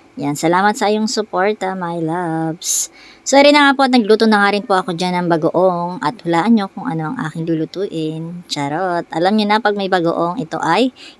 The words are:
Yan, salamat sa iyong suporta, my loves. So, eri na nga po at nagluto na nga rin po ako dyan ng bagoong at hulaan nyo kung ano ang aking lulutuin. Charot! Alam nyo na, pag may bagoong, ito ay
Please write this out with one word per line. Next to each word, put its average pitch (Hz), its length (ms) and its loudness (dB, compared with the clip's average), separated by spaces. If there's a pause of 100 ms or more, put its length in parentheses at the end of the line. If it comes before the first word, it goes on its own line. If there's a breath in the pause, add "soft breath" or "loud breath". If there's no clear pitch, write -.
(140)
Yan, 147 240 -4
salamat 190 400 2
sa 208 160 0
iyong 214 160 0
suporta, 196 640 -2
my 175 240 -6
loves. 160 960 -4 (320 loud breath)
So, - 80 0
eri 285 160 8
na 294 160 6
nga 277 80 6
po 269 80 -2
at 254 160 4
nagluto 220 320 4
na 208 160 4
nga 202 80 2
rin 202 80 -2
po 196 160 0
ako 185 160 -2
dyan 180 240 -2
ng 180 80 -2
bagoong 175 800 0
at 156 160 -4
hulaan 170 320 0
nyo 202 160 0
kung - 160 -12
ano 160 240 -4
ang - 80 -8
aking 160 320 -6
lulutuin. 160 960 -6
Charot! 165 640 -4
Alam 190 320 0
nyo 208 80 -2
na, 208 80 4
pag 208 160 0
may 202 160 -4
bagoong, 170 480 0
ito 160 240 -6
ay 196 320 2 (260 loud breath)